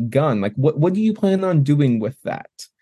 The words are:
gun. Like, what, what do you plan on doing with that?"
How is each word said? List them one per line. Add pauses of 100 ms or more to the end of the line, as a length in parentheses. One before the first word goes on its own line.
gun.
Like,
what,
what
do
you
plan
on
doing
with
that?" (320)